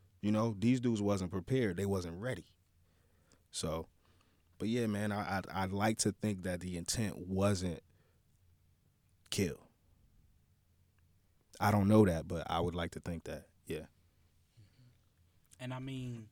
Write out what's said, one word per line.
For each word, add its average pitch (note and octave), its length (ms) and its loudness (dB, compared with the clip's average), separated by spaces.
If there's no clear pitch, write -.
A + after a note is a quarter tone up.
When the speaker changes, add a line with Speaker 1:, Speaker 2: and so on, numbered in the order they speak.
Speaker 1:
You G#2 120 2
know, A2 260 2
these B2 220 4
dudes A#2 220 2
wasn't F#2+ 300 2
prepared. G2 460 0
They G2 80 0
wasn't F2+ 340 -2
ready. G#2+ 240 -6
So, D#2+ 340 -4
but G2+ 100 -2
yeah, A#2 180 2
man, G#2 260 0
I, G2+ 260 -2
I'd, - 100 -4
I'd F#2+ 240 -2
like A2 260 2
to G#2 140 2
think G2 300 -2
that F2+ 180 -4
the F2+ 160 -6
intent F2+ 500 -2
wasn't F#2+ 540 2
kill. F2 260 0
I G#2 120 4
don't G2+ 180 4
know G#2+ 160 10
that, D#2+ 240 2
but E2 220 -4
I E2 100 0
would F2 140 -2
like E2+ 180 -4
to D#2+ 80 -10
think E2+ 240 -8
that, D2 220 -10
yeah. D#2 200 -6
Speaker 2:
And B2+ 140 -8
I B2+ 60 -6
mean, B2+ 540 -8